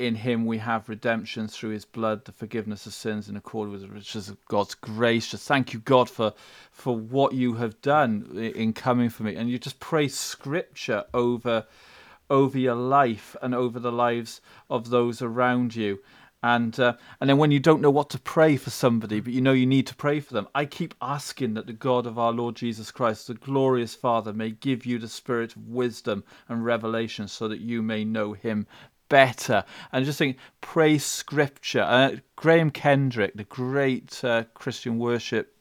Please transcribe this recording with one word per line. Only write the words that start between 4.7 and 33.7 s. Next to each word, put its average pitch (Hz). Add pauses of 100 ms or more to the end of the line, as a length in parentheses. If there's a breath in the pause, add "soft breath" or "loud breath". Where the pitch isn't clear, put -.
grace." 117
Just -
thank 135
you, 117
God, 123
for, 110 (380 loud breath)
for 120
what 127
you 123
have 113
done 139
i-, 90 (220)
in 113
coming 123
for -
me. 104
And 113
you 123
just -
pray 151
scripture - (100)
over, 120 (640 loud breath)
over 139
your 127
life 123
and 127
over 123
the 120
lives 120 (280 loud breath)
of 117
those 120
around 123
you. 101 (460 soft breath)
And, 117
uh, 123 (260 loud breath)
and 135
then 139
when 147
you 143
don't 156
know 143
what 147
to 131
pray 160
for -
somebody, 110
but 120
you 127
know 135
you 127
need 131
to -
pray 147
for 139
them, 101
I 147
keep -
asking 127
that 110
the 123
God 123
of 117
our 117
Lord 120
Jesus 113
Christ, 113
the 127
glorious 131
Father, 113
may 110
give 117
you 120
the 113
spirit 117
of 110
wisdom 117 (280 loud breath)
and 117
revelation 113
so 110
that 107
you 117
may 110
know 107
him 107 (420 loud breath)
better. 127 (260 loud breath)
And 131
just 139
think, 135 (240 loud breath)
pray 156
scripture. -
Uh, 123 (200)
Graham 160
Kendrick, 135
the 104
great, 131